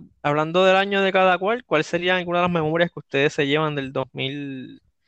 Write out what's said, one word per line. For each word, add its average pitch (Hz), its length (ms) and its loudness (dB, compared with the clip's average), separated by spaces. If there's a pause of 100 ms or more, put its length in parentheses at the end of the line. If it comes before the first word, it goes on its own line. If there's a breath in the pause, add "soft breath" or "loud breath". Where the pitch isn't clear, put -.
(240)
Hablando 156 420 2
del 190 120 6
año 196 240 0
de 190 100 2
cada 185 260 4
cual, 220 280 -2
¿cuál 160 180 0
sería 180 320 -2
alguna 175 240 -2
de 175 40 2
las 180 80 0
memorias 165 380 0
que - 100 -14
ustedes 139 340 0
se 151 120 0
llevan 151 300 0
del 135 160 -6
dos 135 220 -4
mil, 135 680 -10 (260)